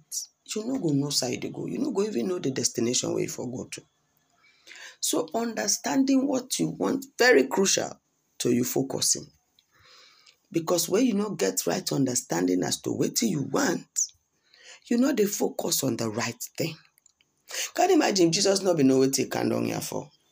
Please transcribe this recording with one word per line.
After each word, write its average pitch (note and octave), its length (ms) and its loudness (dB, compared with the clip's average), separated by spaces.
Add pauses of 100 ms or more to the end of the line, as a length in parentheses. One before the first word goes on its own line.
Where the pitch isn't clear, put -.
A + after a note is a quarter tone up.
(560)
you G#3+ 100 -6
no C4 140 -4
go D#3+ 140 0
know C#3+ 160 0
side B2 340 -4
you - 60 -6
go. - 160 -8
You - 120 -6
no B3+ 140 -2
go G3 120 0
even G#3+ 260 -2
know F3+ 100 -4
the C3+ 120 -4
destination B2 600 -2
where G#2+ 120 -2
you G#2 40 -4
for A2+ 240 -10
go - 180 -10
to. - 120 -14 (1200)
So - 340 -2
understanding B3+ 880 0
what C4 340 -2
you D#3 100 0
want, - 360 -2 (140)
very A#4 280 8
crucial - 520 0 (380)
to B2 160 0
you B2 100 2
focusing. - 640 -2 (1200)
Because E3 380 0
when A3+ 180 2
you G#3 100 2
no G#3 160 -2
get F#3 360 -2
right F#3 240 -2
understanding D#3 720 0
as C3 200 -2
to A#2+ 80 -2
wetin D3+ 360 0
you D#3 140 -2
want, - 420 -2 (1000)
you A#3+ 120 0
no C4+ 140 4
dey G#3 140 2
focus - 580 -2
on A#2 140 0
the A2+ 120 -2
right A2+ 320 -4 (160)
thing. D#3+ 200 -4 (960)
Can F4+ 140 4
you F#4 80 6
imagine F#3+ 320 4
if E3 40 0
Jesus G3 300 2
no F#3 100 4
be D3+ 80 2
know C3+ 180 6
wetin C3+ 180 4
he C3 100 0
come A#2+ 220 -2
down A#2 160 0
here A2 160 -4
for? - 280 -8 (220)